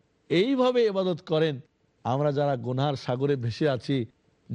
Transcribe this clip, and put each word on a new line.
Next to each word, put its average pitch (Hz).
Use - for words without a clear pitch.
এইভাবে 247
ইবাদত 190
করেন, 156
আমরা 143
যারা 143
গুনার 127
সাগরে 135
ভেসে 120
আছি, 131